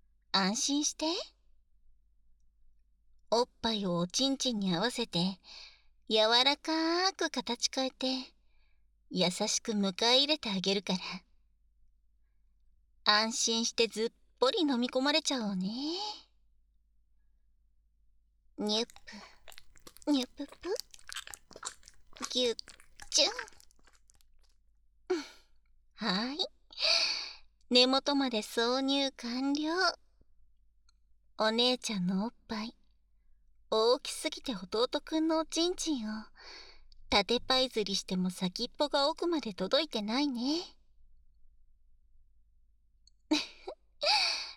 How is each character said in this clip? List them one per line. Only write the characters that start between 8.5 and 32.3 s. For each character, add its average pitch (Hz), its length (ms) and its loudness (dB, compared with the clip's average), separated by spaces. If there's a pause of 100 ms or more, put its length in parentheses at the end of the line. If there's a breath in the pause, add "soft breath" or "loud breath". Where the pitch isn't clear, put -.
優 180 220 2
し - 320 -2
く - 100 -6
迎 196 200 0 (120)
え 247 140 6
入 277 80 2
れ 302 100 2
て 226 140 -4
あ 190 80 -2
げ 190 160 0
る 202 80 -2
か 190 120 -2 (2000)
ら。 - 0 -
安 214 280 4
心 226 320 2
し - 80 -2
て 233 140 4
ず 214 200 -2
っ 233 60 -4 (280)
ぽ - 100 6
り 403 120 0
飲 277 180 4
み 247 100 2
込 262 100 0
ま 285 120 2
れ 311 100 4
ち - 100 -2
ゃ 233 140 -2
お 196 60 -2
う 190 40 -2
ね。 185 120 -2 (3000 loud breath)
に 214 220 0
ゅ - 20 2
っ 240 40 -4 (1160 loud breath)
ぷ、 302 60 0
に 269 120 4
ゅ - 20 -4
っ - 20 -10 (100)
ぷ 285 60 -8
っ 277 40 -10
ぷ。 - 280 -8 (1600)
ぎ 247 180 0
ゅ - 20 0
っ 220 60 -4 (540)
ち 311 120 4
ゅ 311 60 4
ん。 - 20 -6 (2750 loud breath)
は 214 380 -2
い。 311 60 -8 (1300 loud breath)
根 247 160 6
元 269 300 2
ま 269 120 2
で 233 100 0
挿 240 420 0
入 269 320 0
完 254 400 -4
了。 302 200 -2 (1700)
お 220 140 2
姉 247 260 2
ち - 140 -6
ゃ 196 80 -2
ん 175 80 0
の 196 160 0
お 240 40 -2
っ - 40 -14 (160)